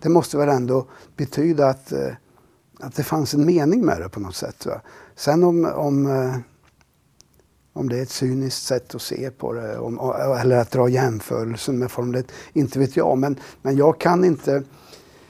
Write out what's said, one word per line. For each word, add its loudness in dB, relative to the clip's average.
Det 0
måste 2
väl 2
ändå 0
betyda 2
att, -4
eh, -4
att -14
det -2
fanns -2
en 4
mening 4
med 0
det -10
på -12
något -8
sätt, -10
va? -6
Sen 2
om, 4
om, 0
eh, 0
om -4
det -2
är -2
ett -8
cyniskt -4
sätt -4
att -12
se -8
på -8
det, -8
om, -4
eller 4
att 0
dra 4
jämförelsen -2
med -4
Formel -4
ett, -6
inte 0
vet 0
jag. 4
Men, 0
men 0
jag 4
kan 4
inte, 2